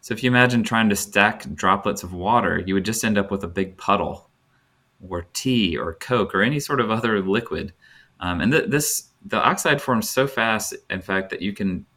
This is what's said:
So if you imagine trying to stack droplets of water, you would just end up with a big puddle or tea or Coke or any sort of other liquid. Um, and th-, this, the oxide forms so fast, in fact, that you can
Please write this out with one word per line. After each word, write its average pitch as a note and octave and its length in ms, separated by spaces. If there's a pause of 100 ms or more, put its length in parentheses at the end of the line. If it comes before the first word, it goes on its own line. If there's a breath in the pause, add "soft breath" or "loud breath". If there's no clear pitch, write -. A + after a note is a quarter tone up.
So - 100
if A2 100
you B2+ 80
imagine B2 320
trying A2+ 280
to G2+ 60
stack - 580
droplets G2 480
of F2+ 100
water, F2+ 540
you F#2+ 80
would F#2+ 100
just A2 200
end G#2+ 120
up G2 140
with G2 140
a E2+ 40
big F#2 300
puddle E2+ 500 (800)
or F2+ 240
tea A2 440
or D#2 180
Coke A#2 400
or G2 80
any C#3 180
sort C#3 200
of A2 100
other A2+ 300
liquid. F#2 520 (480 soft breath)
Um, F2+ 200
and A2+ 120
th-, D#3 160
this, D3 400 (160)
the A2 140
oxide D3+ 420
forms A2+ 280
so C3+ 180
fast, A2+ 480 (160)
in F#2+ 100
fact, F#2+ 300
that - 120
you G2+ 100
can G2 340 (100)